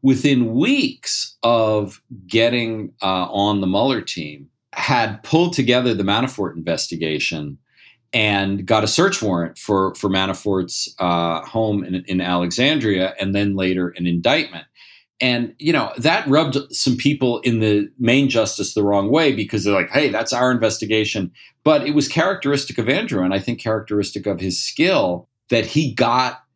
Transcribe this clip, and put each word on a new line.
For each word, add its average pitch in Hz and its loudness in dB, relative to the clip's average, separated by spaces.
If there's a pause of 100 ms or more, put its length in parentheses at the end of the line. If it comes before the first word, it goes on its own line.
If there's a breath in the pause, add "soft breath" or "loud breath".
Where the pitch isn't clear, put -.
within 127 2
weeks 208 -2
of 110 2 (260)
getting, 113 0
uh, 95 0
on 101 2
the 92 0
Mueller 110 2
team, 76 -10 (240)
had 113 0
pulled 170 2
together 123 2
the 98 -2
Manafort 104 -2
investigation 78 -4 (560 soft breath)
and 98 0
got 107 2
a - 0
search 180 2
warrant 87 -2
for, 95 0
for 107 -2
Manafort's, 95 -2
uh, 85 0
home 107 -2
in, 92 -6 (100)
in 92 0
Alexandria, 95 0
and 98 -2
then 101 0
later 92 0 (100)
an 87 -2
indictment. 85 0 (560 loud breath)
And, 120 -2
you 156 0
know, 117 0
that 160 2
rubbed 143 4 (140)
some - 0
people 131 0
in 117 0
the 104 2
main 127 4
justice 110 -2
the 107 0
wrong 101 2
way 151 2
because 104 -4
they're 101 2
like, 90 0
"Hey, 143 2
that's 113 -2
our 127 2
investigation." 107 0 (320 loud breath)
But 151 4
it 147 -2
was 147 2
characteristic 160 -2
of 110 -2
Andrew, 160 0
and 92 0
I 98 0
think 117 -6
characteristic 104 -4
of 95 -4
his 92 -4
skill, 127 0 (220)
that 117 2
he 147 0
got 123 0 (120)